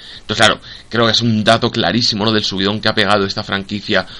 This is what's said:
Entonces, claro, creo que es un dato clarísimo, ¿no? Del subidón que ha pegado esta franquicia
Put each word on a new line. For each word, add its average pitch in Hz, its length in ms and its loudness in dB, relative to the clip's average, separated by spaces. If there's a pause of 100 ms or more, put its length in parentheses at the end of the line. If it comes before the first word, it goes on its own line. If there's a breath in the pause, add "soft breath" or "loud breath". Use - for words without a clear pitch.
(220 loud breath)
Entonces, 107 240 0
claro, - 160 2 (260 loud breath)
creo 113 180 0
que 110 80 2
es 110 80 0
un 110 220 2
dato 113 280 2
clarísimo, 98 540 0
¿no? 113 60 2
Del 107 120 0
subidón 98 360 -2
que 110 100 0
ha 107 40 -2
pegado 101 320 2
esta 98 180 -6
franquicia 98 640 -4 (140 loud breath)